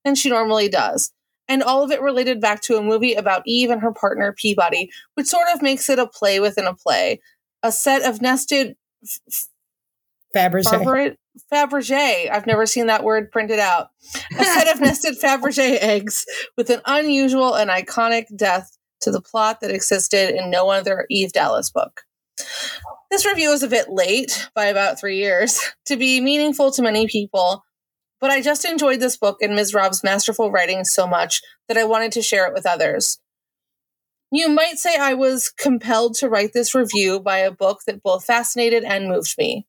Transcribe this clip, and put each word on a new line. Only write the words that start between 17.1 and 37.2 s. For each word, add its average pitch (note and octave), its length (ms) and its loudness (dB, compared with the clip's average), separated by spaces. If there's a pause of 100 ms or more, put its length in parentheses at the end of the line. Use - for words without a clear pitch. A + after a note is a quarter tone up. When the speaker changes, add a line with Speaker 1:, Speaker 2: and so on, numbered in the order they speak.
Speaker 1:
and G#3 160 2
iconic A3+ 640 -2
death F#3+ 420 -2 (260)
to G#3 100 0
the G3+ 80 -2
plot A3 400 -2
that G3+ 100 -6
existed G3 640 0
in F#3 160 -4
no F#3 200 2
other G3 380 0
Eve F#3+ 240 -2
Dallas C#3 380 0
book. - 320 -4 (1080)
This G4+ 160 2
review E4 260 2
is C#4+ 100 0
a C4 60 -2
bit A3 220 0
late F#3+ 640 -2
by G#3 120 0
about G3 320 0
three G3 200 -6
years G3+ 420 0 (180)
<laughs> - 80 -20
to C#4 100 -2
be C4 240 0
meaningful C#4+ 520 2
to C4 100 -2
many A3 240 2
people, G3+ 580 -2 (560)
but C4+ 100 0
I C#4 100 2
just D4 240 -2
enjoyed C#4+ 360 0
this B3 160 -2
book G#3 260 0
and G#3 120 0
Ms. G3+ 200 0
Rob's F#3+ 280 0
masterful G#3 480 0
writing F#3 340 0
so F#3 220 0
much F3 360 -2 (260)
that A3 80 -2
I A3+ 80 4
wanted A3 280 0
to A#3 100 -2
share G3 240 0
it F3+ 80 -4
with F#3+ 120 -4
others. E3 520 0 (1120)
You D#4 180 0
might D#4+ 300 2
say E4+ 180 0
I C#4 160 0
was C4 380 0
compelled A#3 640 0
to C4 120 0
write G#3 260 0
this A#3+ 200 0
review G3+ 460 0